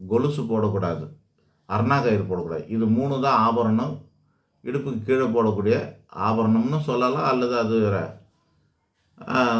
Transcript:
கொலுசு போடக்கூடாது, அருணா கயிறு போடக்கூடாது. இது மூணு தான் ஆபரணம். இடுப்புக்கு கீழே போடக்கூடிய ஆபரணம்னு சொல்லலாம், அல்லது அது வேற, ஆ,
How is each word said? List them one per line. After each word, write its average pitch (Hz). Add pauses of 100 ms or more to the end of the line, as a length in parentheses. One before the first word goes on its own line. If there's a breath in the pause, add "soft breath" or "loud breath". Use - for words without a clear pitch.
கொலுசு 131
போடக்கூடாது, 92 (640)
அருணா 113
கயிறு 104
போடக்கூடாது. 82 (100)
இது 113 (140)
மூணு 139 (120)
தான் 123
ஆபரணம். 117 (680)
இடுப்புக்கு 127
கீழே 131 (100)
போடக்கூடிய 107 (520)
ஆபரணம்னு 113
சொல்லலாம், 131
அல்லது 123
அது 110 (120)
வேற, 98 (1200)
ஆ, - (240)